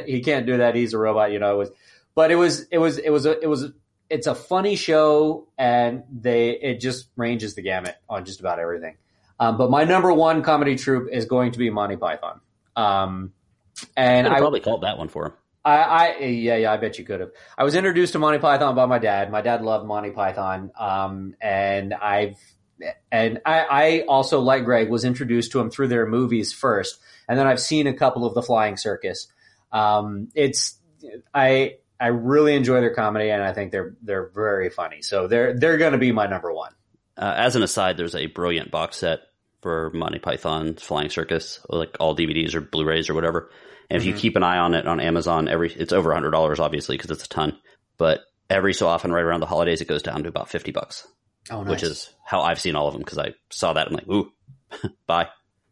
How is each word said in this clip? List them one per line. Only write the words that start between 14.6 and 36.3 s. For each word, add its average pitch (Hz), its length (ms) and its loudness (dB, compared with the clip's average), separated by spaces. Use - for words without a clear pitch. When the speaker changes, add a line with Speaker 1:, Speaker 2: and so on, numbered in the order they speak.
Speaker 2:
called - 220 -2
that 104 140 -4
one 80 120 -8
for 78 160 -8
him. - 80 -10
Speaker 1:
I, 147 120 6
I, 165 420 4
yeah, 117 360 0
yeah, 110 160 2
I 107 60 2
bet 107 200 -4
you 90 60 -14
could 95 160 -8
have. 92 120 -10
I 135 80 2
was 147 100 2
introduced 180 380 2
to 160 60 0
Monty 151 200 2
Python 143 360 2
by 127 100 4
my 123 140 2
dad. 101 320 0
My 107 100 -2
dad 117 220 0
loved 110 220 -2
Monty 104 260 -6
Python. 95 680 -4
Um, 95 600 -4
and 98 520 -2
I've, 101 440 -2
and 113 340 0
I, 160 140 4
I 156 380 4
also, 135 320 4
like 131 240 2
Greg, 113 260 2
was 117 140 0
introduced 123 480 0
to 135 80 0
him 110 100 0
through 135 200 -2
their 117 160 2
movies 113 480 0
first. 104 460 -2
And 127 120 0
then 135 80 4
I've 127 120 4
seen 151 280 0
a 131 60 0
couple 131 320 0
of 107 100 -2
The 120 80 0
Flying 107 340 2
Circus. 98 500 -6
Um, 107 640 0
it's, 139 420 0
I, 135 440 2
I 123 80 0
really 135 480 4
enjoy 127 260 2
their 117 120 2
comedy, 107 380 0
and 101 100 0
I 95 120 -2
think 98 180 -6
they're, 95 320 -6
they're 95 260 -4
very 101 400 -2
funny. 78 320 -10
So 95 260 -2
they're, 120 300 2
they're 160 200 4
gonna 151 200 4
be 123 140 2
my 107 160 2
number 90 260 -4